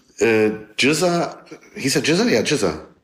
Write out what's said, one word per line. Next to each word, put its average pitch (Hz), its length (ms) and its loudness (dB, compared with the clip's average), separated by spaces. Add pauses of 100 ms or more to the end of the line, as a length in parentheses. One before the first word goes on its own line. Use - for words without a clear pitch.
(200)
äh, 110 320 4 (280)
jizza, 160 600 0 (360)
hieß 147 220 -2
er 127 60 0
jizza? 170 220 0
Ja, 139 160 2
jizza, 95 320 -2 (300)